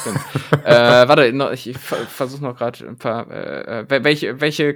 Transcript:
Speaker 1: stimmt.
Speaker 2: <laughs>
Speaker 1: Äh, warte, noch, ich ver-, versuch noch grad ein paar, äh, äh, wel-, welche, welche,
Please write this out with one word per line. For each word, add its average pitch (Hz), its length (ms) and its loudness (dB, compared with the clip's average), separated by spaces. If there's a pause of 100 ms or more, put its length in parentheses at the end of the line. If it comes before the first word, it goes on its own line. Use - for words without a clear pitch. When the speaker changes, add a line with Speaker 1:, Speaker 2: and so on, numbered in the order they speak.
Speaker 1:
stimmt. 107 240 -6
Speaker 2:
<laughs> - 400 -4
Speaker 1:
Äh, 120 440 6
warte, 131 240 4
noch, 135 180 -2
ich 127 260 -10
ver-, - 300 -8
versuch 139 340 -10
noch 135 160 -8
grad 120 260 -8
ein 110 160 -16
paar, 117 320 -6
äh, - 500 -10
äh, 107 100 -8
wel-, 135 140 2
welche, 147 360 0
welche, 151 360 0